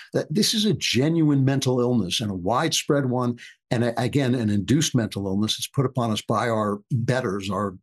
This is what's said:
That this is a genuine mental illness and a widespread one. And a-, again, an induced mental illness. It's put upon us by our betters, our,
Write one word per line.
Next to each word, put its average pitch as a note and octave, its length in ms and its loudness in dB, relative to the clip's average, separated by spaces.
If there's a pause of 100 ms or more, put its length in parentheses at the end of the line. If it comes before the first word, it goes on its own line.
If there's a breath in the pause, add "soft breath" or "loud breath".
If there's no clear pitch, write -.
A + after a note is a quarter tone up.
(120 loud breath)
That - 200 -2
this G#3 220 2
is G#3+ 100 0
a G3+ 100 2
genuine C#3+ 720 2
mental C3 360 2
illness A#2+ 400 0
and G#2 100 -4
a F#2+ 60 -4
widespread C3+ 720 0
one. A#2+ 340 -2 (320 loud breath)
And A#2 100 2
a-, A#2+ 180 0
again, B2+ 360 0
an A2+ 120 0
induced G#2 460 2
mental G2+ 320 0
illness. G2+ 320 -2
It's - 80 -8
put C3+ 200 -2
upon A#2+ 260 -2
us G#2 100 -4
by A#2 260 0
our G#2 340 -2 (100)
betters, A2 580 -2
our, G2 320 -4